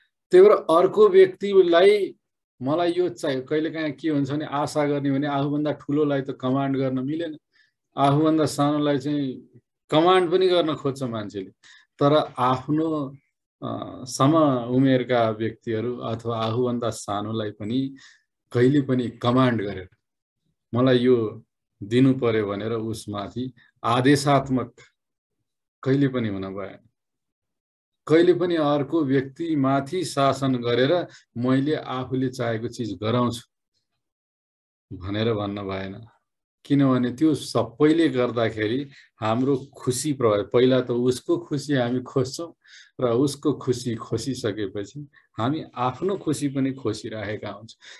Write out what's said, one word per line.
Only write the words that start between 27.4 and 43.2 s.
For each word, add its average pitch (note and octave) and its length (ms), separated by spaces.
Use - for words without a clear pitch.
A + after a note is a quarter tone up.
कहिले E3+ 280
पनि E3+ 220
अर्को D3 480
व्यक्तिमाथि C#3 1000
शासन C3+ 500
गरेर B2+ 520
"मैले C3+ 380
आफूले C3 540
चाहेको A#2 400
चिज G#2 340
गराउँछु" A#2+ 400
भनेर G2+ 420
भन्न G2+ 280
भएन। F#2+ 440
किनभने C3 460
त्यो D3 240
सबैले D3+ 760
गर्दाखेरि A#2 800
हाम्रो B2+ 360
खुसी C#3+ 400
प्रभाव, G#2+ 300
पहिला B2+ 380
त B2+ 100
उसको B2+ 480
खुसी D3 360
हामी B2 260
खोज्छौँ C3 520
र C3 40
उसको C3+ 480